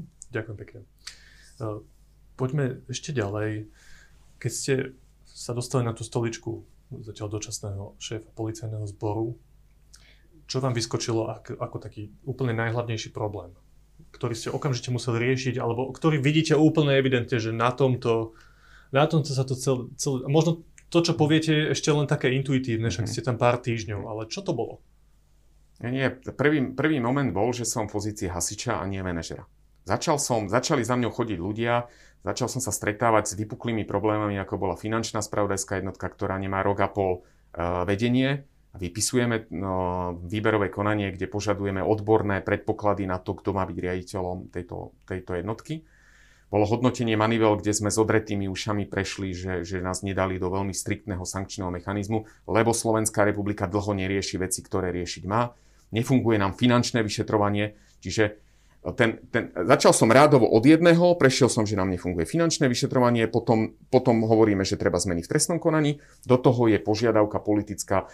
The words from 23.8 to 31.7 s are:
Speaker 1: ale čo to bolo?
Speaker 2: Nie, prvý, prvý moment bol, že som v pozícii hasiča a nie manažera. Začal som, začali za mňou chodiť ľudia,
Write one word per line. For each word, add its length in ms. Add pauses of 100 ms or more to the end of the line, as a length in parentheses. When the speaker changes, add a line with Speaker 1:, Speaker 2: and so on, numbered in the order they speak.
Speaker 1:
ale 240
čo 160
to 80
bolo? 320 (960)
Speaker 2:
Nie, 300
prvý, 600
prvý 300
moment 320
bol, 180
že 140
som 240
v 80
pozícii 320
hasiča 480
a 80
nie 160
manažera. 480 (340)
Začal 320
som, 320
začali 320
za 160
mňou 160
chodiť 280
ľudia, 520 (320)